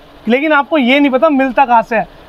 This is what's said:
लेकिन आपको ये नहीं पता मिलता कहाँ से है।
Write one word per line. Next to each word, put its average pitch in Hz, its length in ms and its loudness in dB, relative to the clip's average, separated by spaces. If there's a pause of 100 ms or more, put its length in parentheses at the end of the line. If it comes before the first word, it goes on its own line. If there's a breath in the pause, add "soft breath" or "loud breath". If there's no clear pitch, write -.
(280)
लेकिन 277 240 0
आपको 285 260 0
ये 262 220 2
नहीं 285 100 2
पता 262 180 -2
मिलता 269 360 0
कहाँ 233 180 2
से 233 140 -6
है। 190 120 -4 (200 loud breath)